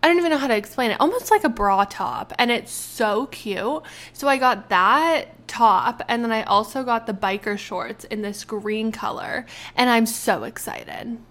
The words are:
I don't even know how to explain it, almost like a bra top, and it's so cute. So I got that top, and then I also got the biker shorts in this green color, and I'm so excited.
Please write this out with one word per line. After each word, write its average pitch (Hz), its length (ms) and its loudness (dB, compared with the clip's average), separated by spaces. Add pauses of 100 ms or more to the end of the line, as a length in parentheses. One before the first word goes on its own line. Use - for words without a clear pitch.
I 311 40 6
don't 349 100 6
even 339 140 2
know 302 60 2
how 269 100 -2
to 233 80 2
explain 214 360 -2
it, - 80 -4
almost 415 320 2
like 415 140 4
a 285 40 4
bra 202 360 2
top, - 520 -6
and 240 140 2
it's - 220 -2
so 220 540 -2
cute. 220 560 -6 (280)
So - 160 -4
I 269 100 4
got 247 300 0
that 254 800 2
top, 226 640 4
and 233 160 0
then 226 80 0
I 220 100 0
also 220 400 0
got 233 240 -2
the 220 60 -4
biker 202 440 -2
shorts 220 460 -8
in 214 180 -8
this 208 220 -8
green 214 480 -4
color, - 540 -6 (320)
and 247 120 4
I'm 226 160 6
so 202 380 0
excited. - 760 -10 (140)